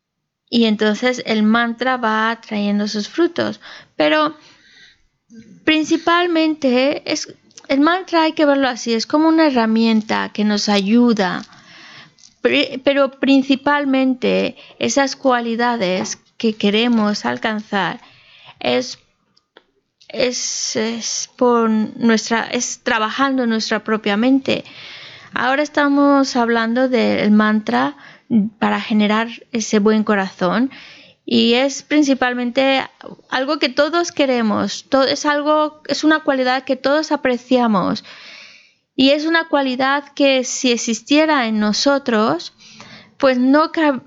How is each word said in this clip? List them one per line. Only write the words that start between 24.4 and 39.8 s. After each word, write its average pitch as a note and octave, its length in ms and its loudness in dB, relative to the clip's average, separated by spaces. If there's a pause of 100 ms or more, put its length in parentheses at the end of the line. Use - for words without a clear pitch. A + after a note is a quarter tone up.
Ahora C4+ 300 0
estamos C#4+ 720 2
hablando A#3 540 0
del G#3 420 2
mantra A3 640 2 (640)
para G#3 220 -2
generar G#3+ 480 0 (220)
ese A3 280 -2
buen G#3+ 240 2
corazón G3 680 -2 (540)
y A#3 280 2
es C4+ 300 -2
principalmente C4+ 1000 0 (460)
algo C4+ 300 -4
que D4 100 0
todos D#4 420 0
queremos, A3 800 -2
to-, C4+ 140 2
es - 220 -2
algo, D4+ 640 0
es D4 160 -4
una D#4 180 4
cualidad C4 420 0
que C4+ 120 -2
todos D4+ 360 -2
apreciamos A#3+ 920 0 (920)
y C4+ 160 4
es D4 140 0
una E4 220 0
cualidad C#4 680 -2